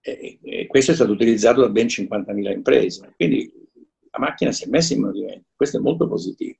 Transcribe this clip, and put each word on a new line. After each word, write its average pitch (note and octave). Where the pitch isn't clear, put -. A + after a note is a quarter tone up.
E, -
e -
questo C3+
è -
stato A#2
utilizzato A2+
da A2+
ben A2+
cinquantamila G2+
imprese. G#2
Quindi -
la -
macchina -
si -
è -
messa E3
in -
movimento, -
questo -
è -
molto D#3
positivo. -